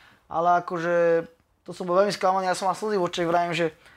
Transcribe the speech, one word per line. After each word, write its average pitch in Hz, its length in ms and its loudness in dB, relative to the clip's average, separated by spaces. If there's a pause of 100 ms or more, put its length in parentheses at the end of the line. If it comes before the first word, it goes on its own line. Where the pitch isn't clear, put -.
(260)
Ale 170 220 -2 (100)
akože, 175 380 -2 (680)
to - 80 -16
som 180 140 -10
bol 175 120 0
veľmi 202 140 4
sklamaný, 185 340 0
ja 180 120 0
som 196 100 -4
mal 185 80 0
slzy 208 220 -4
v 180 80 0
očiach, 175 260 -2
vravím, 175 240 0
že 165 120 0 (300)